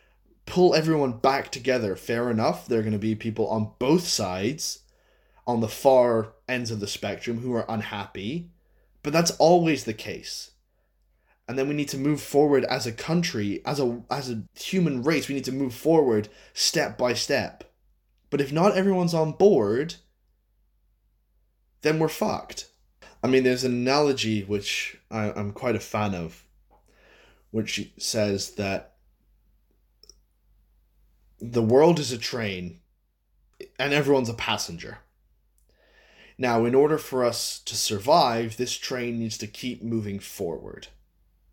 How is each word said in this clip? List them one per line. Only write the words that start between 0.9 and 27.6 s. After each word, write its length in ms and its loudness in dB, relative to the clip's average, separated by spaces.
back 340 0
together. 460 0
Fair 340 -2
enough, 340 0
there 140 2
are 40 0
gonna 140 -2
be 160 -2
people 360 -4
on 280 -4
both 300 2
sides, 720 -4
on 140 0
the 80 0
far 640 4
ends 240 -4
of 80 -6
the 80 -4
spectrum, 520 -6
who 140 -4
are 160 -2
unhappy, 800 -8
but 100 -4
that's 180 2
always 520 4
the 100 -4
case. 580 -12
And 100 -6
then 120 0
we 60 -2
need 140 -4
to 80 -6
move 240 0
forward 440 4
as 200 -2
a 60 -4
country, 720 -2
as 140 -4
a, 300 -2
as 200 -6
a 140 -6
human 440 0
race, 260 0
we 60 -4
need 100 -6
to 60 -6
move 220 -4
forward 540 4
step 440 0
by 160 0
step. 500 -2
But 120 0
if 100 0
not 240 4
everyone's 380 2
on 200 0
board, 640 4
then 160 2
we're 100 2
fucked. 580 -6
I 40 -2
mean, 160 4
there's 200 2
an 80 0
analogy 720 0
which 540 -6
I, 220 -4
I'm 220 -6
quite 220 -2
a 40 -4
fan 340 -2
of, 300 -10
which 460 -6